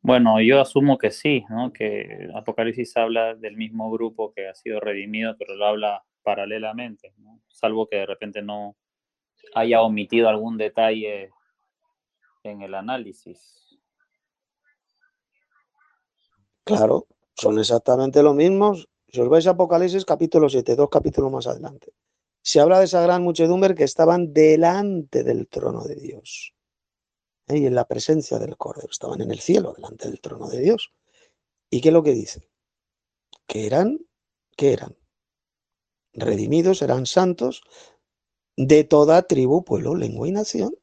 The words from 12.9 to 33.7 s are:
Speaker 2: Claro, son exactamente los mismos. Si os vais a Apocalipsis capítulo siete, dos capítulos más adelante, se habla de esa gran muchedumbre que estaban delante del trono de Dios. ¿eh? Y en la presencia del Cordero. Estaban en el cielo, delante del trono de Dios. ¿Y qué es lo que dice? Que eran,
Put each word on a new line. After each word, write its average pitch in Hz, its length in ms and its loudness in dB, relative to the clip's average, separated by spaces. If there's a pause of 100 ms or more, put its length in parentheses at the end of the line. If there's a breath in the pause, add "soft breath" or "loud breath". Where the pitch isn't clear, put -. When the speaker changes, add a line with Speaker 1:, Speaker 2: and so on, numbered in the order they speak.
Speaker 2:
Claro, 120 440 0 (280)
son 107 240 0
exactamente 131 640 2
los 147 120 4
mismos. 190 540 2 (200)
Si 123 100 -8
os 120 100 2
vais 160 180 4
a 185 40 4
Apocalipsis 180 540 0
capítulo 156 440 2
siete, 123 260 0
dos 143 140 2
capítulos 135 420 0
más 127 160 -8
adelante, - 460 -12 (480)
se - 180 2
habla 175 200 8
de 190 60 6
esa 175 160 2
gran 180 220 2
muchedumbre 175 520 2
que 147 100 2
estaban 165 480 2
delante 160 880 2
del 117 240 -2
trono 117 360 -6
de - 120 -10
Dios. - 580 -16 (960)
¿eh? 147 100 -2
Y 139 80 0
en 127 100 0
la 120 100 0
presencia 127 540 -2
del - 180 -10
Cordero. - 340 -14
Estaban - 300 -10
en - 100 -8
el - 80 -8
cielo, - 340 0
delante - 340 -16
del - 140 -12
trono - 260 -14
de 120 120 -8
Dios. 208 340 -2 (760)
¿Y 123 120 -4
qué 156 80 6
es 156 40 6
lo 165 100 6
que 147 100 2
dice? - 360 -8 (1000)
Que 107 180 -8
eran, 185 340 0 (560)